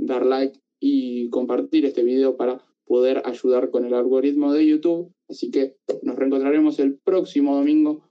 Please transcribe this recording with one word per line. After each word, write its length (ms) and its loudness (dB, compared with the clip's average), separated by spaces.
dar 260 -2
like 320 0
y 500 0
compartir 560 0
este 160 -2
video 340 2
para 280 -4
poder 400 0
ayudar 460 0
con 140 -2
el 100 -4
algoritmo 580 0
de 140 2
YouTube. 460 0
Así 240 -10
que 240 -2
nos 140 -6
reencontraremos 640 0
el 180 0
próximo 580 0
domingo 540 2